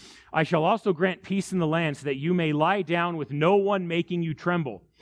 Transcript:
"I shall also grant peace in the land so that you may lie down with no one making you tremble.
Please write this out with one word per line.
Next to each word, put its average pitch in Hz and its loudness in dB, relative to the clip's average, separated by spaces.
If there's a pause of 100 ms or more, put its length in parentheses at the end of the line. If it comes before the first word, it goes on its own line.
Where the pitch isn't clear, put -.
(320)
"I 156 2
shall 156 0
also 208 2
grant 175 -2
peace 190 -4
in 185 0
the 170 2
land 156 0
so - -12
that 139 -2
you 160 0
may 165 2
lie 170 2
down 170 -2
with 147 -6
no 156 4
one 196 2
making 170 -2
you 160 -4
tremble. 147 -4 (200)